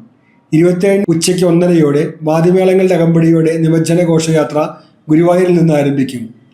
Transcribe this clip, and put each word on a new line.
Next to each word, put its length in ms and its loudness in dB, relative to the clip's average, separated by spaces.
ഇരുപത്തിയേഴിന് 540 0
ഉച്ചയ്ക്ക് 380 -2
ഒന്നരയോടെ 680 0
വാദ്യമേളങ്ങളുടെ 680 0
അകമ്പടിയോടെ 640 2
നിമജ്ജന 460 0
ഘോഷയാത്ര 640 -2
ഗുരുവായൂരിൽ 480 2
നിന്ന് 160 2
ആരംഭിക്കും. 500 -4